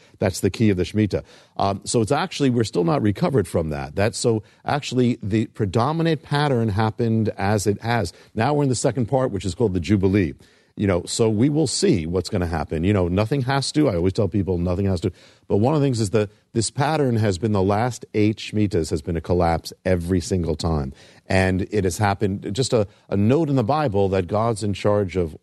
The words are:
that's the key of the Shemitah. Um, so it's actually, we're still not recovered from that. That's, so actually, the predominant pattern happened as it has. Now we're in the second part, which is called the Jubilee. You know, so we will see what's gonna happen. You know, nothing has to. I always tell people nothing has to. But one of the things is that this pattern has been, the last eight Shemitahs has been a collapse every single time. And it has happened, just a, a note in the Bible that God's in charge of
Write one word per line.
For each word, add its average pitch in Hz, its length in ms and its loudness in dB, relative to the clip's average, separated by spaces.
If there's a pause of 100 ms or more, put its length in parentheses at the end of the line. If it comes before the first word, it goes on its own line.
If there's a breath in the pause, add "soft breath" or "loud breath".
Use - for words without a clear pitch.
(200 soft breath)
that's 101 220 -2
the 92 100 2
key 107 180 2
of 92 80 2
the 90 60 0
Shemitah. 101 400 -2 (340 loud breath)
Um, 98 280 -2
so 120 160 0
it's 110 100 0
actually, 147 400 0
we're 117 140 2
still 170 180 -2
not 156 180 2
recovered 113 460 0
from 82 220 -2
that. 73 260 -8
That's, 98 240 0
so 113 240 0 (220 soft breath)
actually, 127 580 0
the 107 240 0
predominant 143 720 0
pattern 139 480 0
happened 110 680 0
as 101 280 0
it 101 160 0
has. 110 320 -2 (220 loud breath)
Now 120 180 2
we're 147 100 2
in 139 60 2
the 123 60 0
second 117 320 -2
part, 131 240 0
which 98 140 -6
is 87 100 -2
called 107 180 0
the 92 60 -2
Jubilee. 92 540 2 (440 soft breath)
You 101 100 0
know, 90 180 0
so 113 240 0
we 110 180 2
will 151 200 0
see 90 380 0
what's 87 220 -2
gonna 90 200 -2
happen. 82 360 -4
You 98 80 2
know, 92 160 2
nothing 110 360 0
has 139 280 -2
to. 151 160 2
I 104 80 0
always 87 160 2
tell 104 160 0
people 92 300 -2
nothing 90 300 0
has 92 140 0
to. 90 100 -2 (360 soft breath)
But 101 100 2
one 123 160 2
of 156 60 2
the 143 60 2
things 120 160 0
is 104 80 -2
that 104 200 0 (220 soft breath)
this 113 180 -2
pattern 143 460 0
has 104 220 0
been, 107 160 0
the 95 100 2
last 107 400 0 (100)
eight 107 260 2
Shemitahs 98 500 -2
has 82 120 -4
been 82 140 -6
a 82 60 -4
collapse 82 500 0 (140)
every 92 340 0
single 82 380 -2
time. 76 340 -2 (360 loud breath)
And 92 340 2 (100)
it 101 140 0
has 90 120 -2
happened, 101 560 -2
just 131 200 -2
a, 107 140 2 (200 soft breath)
a - 80 -4
note 127 320 2
in 143 80 0
the 127 80 2
Bible 107 460 0
that 95 180 0
God's 107 360 -2
in 104 100 -2
charge 101 420 0
of 87 280 -2